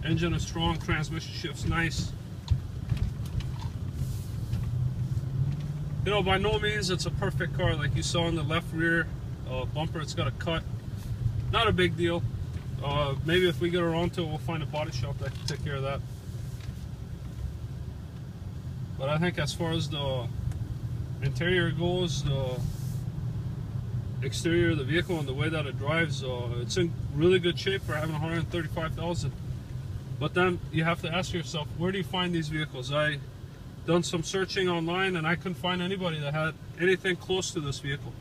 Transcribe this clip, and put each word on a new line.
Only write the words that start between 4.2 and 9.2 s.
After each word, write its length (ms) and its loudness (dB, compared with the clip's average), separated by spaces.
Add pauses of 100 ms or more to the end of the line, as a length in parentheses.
You 80 2
know, 100 4
by 160 6
no 220 4
means 300 2
it's 160 2
a 40 0
perfect 460 0
car. 180 4
Like 220 2
you 80 2
saw 240 2
in 80 2
the 80 0
left 280 0
rear, 360 4 (420)